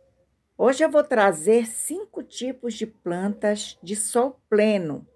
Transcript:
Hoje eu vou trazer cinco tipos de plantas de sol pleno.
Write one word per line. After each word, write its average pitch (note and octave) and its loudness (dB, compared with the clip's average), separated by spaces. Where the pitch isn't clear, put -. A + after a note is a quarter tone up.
Hoje C4+ 2
eu D4+ 0
vou D4+ 4
trazer A3 2
cinco F4 -8
tipos A#3+ -8
de A3 -6
plantas G#3 -4
de F3+ -8
sol B3 -2
pleno. G3+ 0